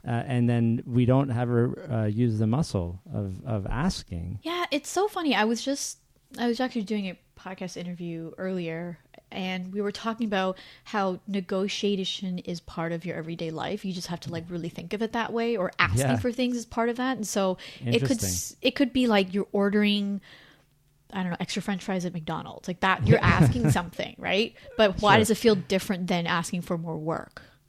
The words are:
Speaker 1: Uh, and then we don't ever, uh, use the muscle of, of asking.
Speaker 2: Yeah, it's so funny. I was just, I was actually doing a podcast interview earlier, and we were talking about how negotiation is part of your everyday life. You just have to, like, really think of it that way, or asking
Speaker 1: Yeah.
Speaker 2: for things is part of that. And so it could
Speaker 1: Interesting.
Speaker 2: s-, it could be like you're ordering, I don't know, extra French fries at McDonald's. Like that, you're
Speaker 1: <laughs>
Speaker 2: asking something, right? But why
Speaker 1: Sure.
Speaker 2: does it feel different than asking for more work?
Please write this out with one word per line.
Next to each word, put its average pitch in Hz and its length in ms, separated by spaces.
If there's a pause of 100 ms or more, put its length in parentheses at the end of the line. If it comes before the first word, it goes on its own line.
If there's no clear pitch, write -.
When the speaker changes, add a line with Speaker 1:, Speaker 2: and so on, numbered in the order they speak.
Speaker 1:
Uh, 120 40 (160)
and 120 220
then 117 380
we 123 200
don't 131 260
ever, 120 580
uh, 113 160
use 110 320
the 110 80
muscle 101 540 (120)
of, 98 320
of 104 220
asking. 104 760
Speaker 2:
Yeah, 349 280
it's 285 200
so 403 180
funny. 330 260
I 202 80
was 226 220
just, - 340 (400)
I 240 80
was 240 140
actually 247 240
doing 208 240
a 175 100 (180)
podcast 185 400
interview 170 640
earlier, 175 600 (340)
and 185 400
we 208 80
were 202 100
talking 226 360
about 190 320 (260)
how 190 420
negotiation 190 1120
is 175 220
part 165 320
of 170 120
your 170 120
everyday 165 340
life. 165 340
You 190 80
just 175 140
have 170 140
to, 170 100
like, 165 180
really 170 200
think 165 240
of 214 100
it 226 120
that 226 180
way, 233 240
or 185 240
asking - 200 (100)
Speaker 1:
Yeah. 247 80
Speaker 2:
for 247 120
things 247 260
is 226 80
part 233 260
of 233 80
that. 254 180
And 196 100
so 190 320 (220)
it - 60
could 117 160
Speaker 1:
Interesting. 135 260
Speaker 2:
s-, - 340
it - 140
could 262 160
be 254 160
like 196 260
you're 202 180
ordering, 202 680 (920)
I 190 100
don't 180 80
know, 175 100
extra 180 220
French 190 200
fries 185 220
at 180 80
McDonald's. 160 560
Like 170 120
that, 190 260
you're 254 120
Speaker 1:
<laughs> - 40
Speaker 2:
asking 185 480
something, - 480
right? 190 360 (220)
But 196 260
why - 120
Speaker 1:
Sure. 220 60
Speaker 2:
does 214 100
it 208 60
feel 220 180
different 185 540
than 175 180
asking 170 360
for 175 160
more 165 200
work? - 440 (260)